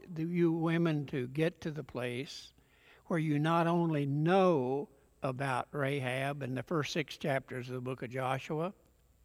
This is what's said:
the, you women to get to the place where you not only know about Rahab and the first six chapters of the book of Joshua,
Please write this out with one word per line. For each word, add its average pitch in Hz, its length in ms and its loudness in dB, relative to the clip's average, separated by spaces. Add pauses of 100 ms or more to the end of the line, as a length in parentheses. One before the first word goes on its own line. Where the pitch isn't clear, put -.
(160)
the, 160 80 -4
you 170 280 4
women 165 560 2
to 131 200 -4
get 156 340 0
to 170 80 -4
the 147 140 -6
place 123 680 -8 (560)
where 175 120 0
you 156 180 2
not 165 300 4
only 165 360 2
know 151 840 4 (320)
about 131 500 -2
Rahab 139 720 -2
and 127 160 -4
the 120 60 -4
first 156 280 -2
six - 260 -4
chapters 131 500 -4
of 127 80 -8
the 127 60 -6
book 127 200 -6
of 120 80 -6
Joshua, 131 640 -2 (520)